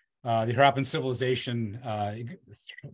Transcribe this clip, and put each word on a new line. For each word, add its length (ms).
Uh, 200
the 80
Harappan 320
civilization, 920
uh, 400